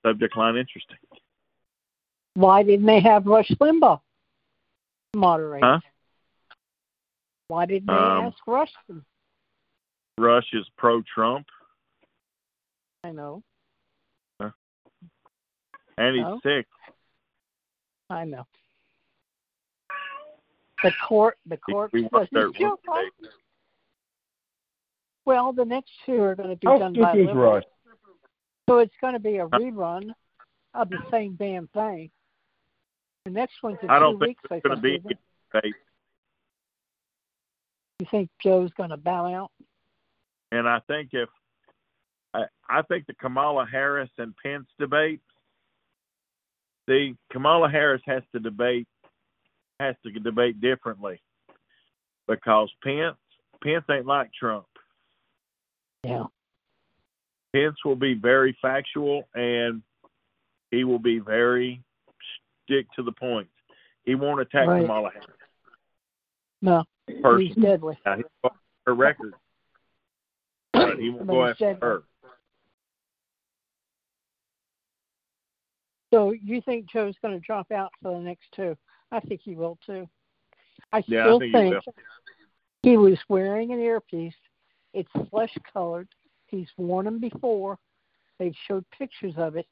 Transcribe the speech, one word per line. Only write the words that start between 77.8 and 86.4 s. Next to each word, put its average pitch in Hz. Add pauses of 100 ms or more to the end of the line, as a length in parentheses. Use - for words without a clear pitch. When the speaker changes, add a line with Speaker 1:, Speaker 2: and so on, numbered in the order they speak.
Speaker 2:
for 180
the 175
next 175
two? 175 (360)
I 226
think 190
he 190
will 170
too. 185 (840)
I 220
Speaker 1:
Yeah, 226
I 113
Speaker 2:
still 226
Speaker 1:
think 170
he 240
Speaker 2:
think 107
Speaker 1:
will. - (880)
Speaker 2:
he 247
was 196 (100)
wearing 202
an 240
earpiece. 214 (580)
It's 190 (200)
flesh 220 (180)
colored. 175 (380)